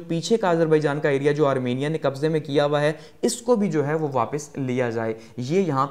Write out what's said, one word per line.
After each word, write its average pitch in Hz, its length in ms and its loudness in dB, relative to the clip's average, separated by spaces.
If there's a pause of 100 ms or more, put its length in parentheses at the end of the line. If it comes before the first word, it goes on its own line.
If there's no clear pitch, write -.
पीछे 165 300 0
का 214 140 0
अज़रबैजान 156 500 2
का 151 100 0
एरिया 139 220 2
जो 147 140 2
आर्मेनिया 131 420 0
ने 160 120 -2
कब्ज़े 135 280 -2
में 160 140 0
किया 143 220 2
हुआ 147 160 0
है, 151 160 0 (280)
इसको 240 320 0
भी 202 120 2
जो 156 140 0
है 143 140 0
वो 156 140 -2
वापस 123 480 -2
लिया 127 320 0
जाए। 113 240 -2 (260)
ये 143 200 0
यहाँ 143 300 0